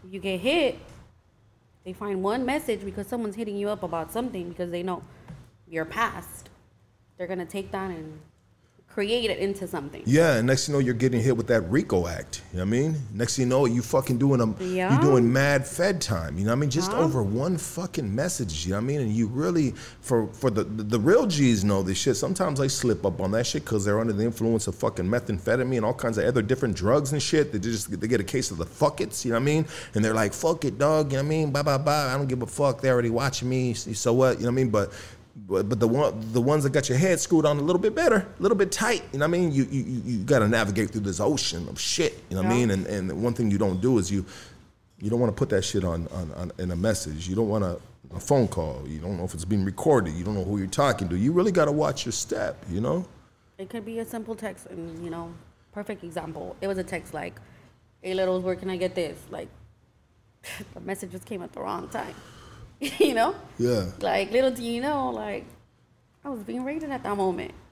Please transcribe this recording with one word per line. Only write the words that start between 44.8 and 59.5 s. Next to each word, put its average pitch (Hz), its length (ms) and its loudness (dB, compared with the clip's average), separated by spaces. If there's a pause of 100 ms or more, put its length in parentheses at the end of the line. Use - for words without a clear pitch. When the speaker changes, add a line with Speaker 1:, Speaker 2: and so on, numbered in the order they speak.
Speaker 2:
you 101 100 -4
don't 120 100 0
wanna 123 120 2
put - 180 -2
that 98 160 2
shit 98 180 0
on, 85 260 -2
on, 82 240 -6
on, 90 260 -8
in 90 100 -2
a 85 60 -2
message. 87 520 -2
You 92 80 -2
don't 110 140 2
wanna, 98 280 0 (360)
a 90 60 -8
phone 131 280 4
call. 73 400 -4
You 76 120 -8
don't 90 180 -6
know 85 60 -4
if 92 100 -6
it's 82 100 -8
being 95 220 2
recorded. 98 480 2
You 87 100 -6
don't 104 120 -4
know 95 80 -2
who 101 160 -2
you're 95 80 -2
talking 113 420 0
to. 87 80 0
You 117 140 2
really 180 200 2
gotta 156 200 4
watch 147 340 0
your 117 80 -4
step, - 560 -4
you 90 100 -2
know? 156 240 0 (540)
Speaker 1:
It 190 140 -12
could 226 140 -10
be 226 120 -8
a 226 80 -6
simple 226 300 -10
text 208 320 -10
and, 170 360 -12
you 175 60 -10
know, 170 240 -10 (380)
perfect 208 320 -10
example. 160 580 -10
It 190 60 -4
was 196 100 -2
a 185 60 -4
text 180 280 -8
like, 120 300 -10 (600)
"Hey, 185 100 -4
Littles, 185 300 0
where 185 120 -2
can 190 140 -8
I 185 80 -4
get 180 160 -2
this?" 165 240 -4 (140)
Like, - 160 -10 (580)